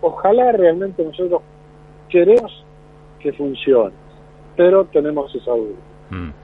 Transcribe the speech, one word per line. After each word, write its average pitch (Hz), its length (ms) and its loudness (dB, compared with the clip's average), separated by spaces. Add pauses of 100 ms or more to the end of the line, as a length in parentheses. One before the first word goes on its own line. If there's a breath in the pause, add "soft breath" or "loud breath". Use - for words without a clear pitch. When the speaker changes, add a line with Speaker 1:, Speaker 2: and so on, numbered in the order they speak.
Speaker 1:
Ojalá 214 500 0
realmente 185 520 0
nosotros 175 380 -4 (680)
queremos 196 560 2 (540)
que 143 140 -8
funcione, 131 600 0 (600)
pero 180 300 4
tenemos 147 500 -4
esa 120 160 -8
duda. 110 240 -4 (340)
Speaker 2:
Mm. 90 200 -10 (140)